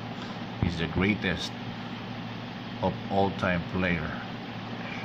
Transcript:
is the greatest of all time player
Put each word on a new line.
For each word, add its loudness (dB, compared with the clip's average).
is 2
the 2
greatest 4
of 4
all 6
time 4
player 2